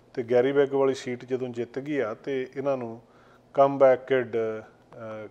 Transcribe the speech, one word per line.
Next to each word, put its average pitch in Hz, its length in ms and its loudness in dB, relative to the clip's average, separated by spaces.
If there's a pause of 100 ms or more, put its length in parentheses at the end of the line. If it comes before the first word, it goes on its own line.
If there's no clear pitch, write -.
(140)
ਤੇ 131 80 -4
ਗੈਰੀ 123 300 2
ਬੈਗ 139 200 2
ਵਾਲੀ 135 220 2
ਸੀਟ 123 300 -8
ਜਦੋਂ 127 240 -6
ਜਿੱਤ 117 300 -8
ਗਈ 143 200 -6
ਆ, 113 160 -2
ਤੇ 131 420 -8
ਇਹਨਾਂ 135 200 -2
ਨੂੰ 117 240 -10 (540)
ਕਮਬੈਕ 135 520 6
ਕਿਡ, 120 300 0
ਅ, 110 960 -10